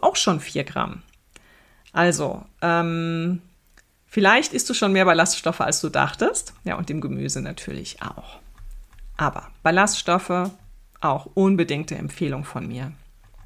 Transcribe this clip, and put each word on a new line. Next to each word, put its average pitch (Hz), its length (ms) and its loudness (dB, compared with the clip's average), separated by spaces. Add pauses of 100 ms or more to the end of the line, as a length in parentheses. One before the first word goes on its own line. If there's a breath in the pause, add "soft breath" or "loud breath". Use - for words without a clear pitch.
auch 370 140 4
schon 165 240 2
vier - 240 -6
Gramm. - 380 -6 (920 soft breath)
Also, 165 520 0 (180)
ähm, 165 800 0 (640)
vielleicht 214 480 4
isst - 160 -2
du 247 60 0
schon 202 180 2
mehr 190 120 6
Ballaststoffe, 165 560 4
als - 200 0
du 156 80 -2
dachtest. - 640 0 (100)
Ja, - 120 -4
und 151 140 -6
dem 151 120 -4
Gemüse 135 400 -6
natürlich - 600 -10
auch. - 380 -12 (800)
Aber - 320 -4 (140)
Ballaststoffe, 180 880 2 (500)
auch 139 320 0
unbedingte 170 640 2
Empfehlung 143 500 -4
von 127 220 -10
mir. 127 260 -8 (520)